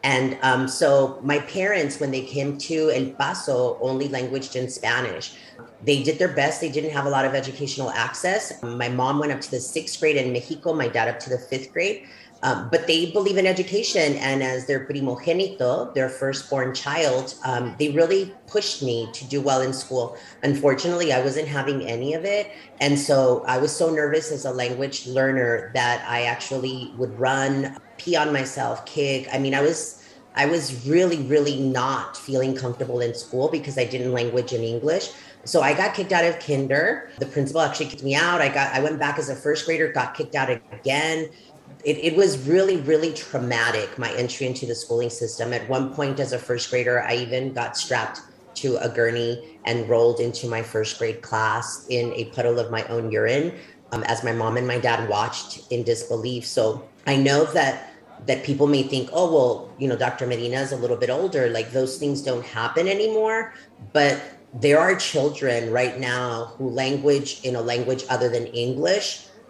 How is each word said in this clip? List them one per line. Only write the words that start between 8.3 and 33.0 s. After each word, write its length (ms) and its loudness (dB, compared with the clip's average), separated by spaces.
My 260 -4
mom 300 2
went 140 0
up 100 -4
to 80 -10
the 100 -2
sixth 400 -6
grade 160 4
in 160 0
Mexico, 400 -4
my 160 0
dad 200 0
up 120 -6
to 100 -10
the 80 0
fifth 340 -8
grade. 340 -2
Um, 280 0
but 160 2
they 240 2
believe 260 2
in 100 4
education, 680 2
and 260 0
as 240 -2
their 200 -2
primogénito, 1040 0
their 160 0
firstborn 680 -2
child, 600 0
um, 340 -4
they 120 0
really 420 2
pushed 360 -2
me 300 -2
to 140 -14
do 160 -4
well 180 2
in 140 -2
school. 420 -4
Unfortunately, 680 2
I 100 4
wasn't 260 0
having 380 -2
any 280 -2
of 100 -4
it, 260 -2
and 180 4
so 480 4
I 120 2
was 180 0
so 140 4
nervous 420 0
as 140 -6
a 60 -4
language 540 -4
learner 680 2
that 340 2
I 140 0
actually 720 -4
would 240 -4
run, 560 0
pee 180 -2
on 160 2
myself, 540 -4
kick. 440 -2
I 80 -2
mean, 160 0
I 60 2
was, 420 -2
I 120 2
was 420 -2
really, 360 4
really 360 2
not 560 0
feeling 400 -2
comfortable 440 -4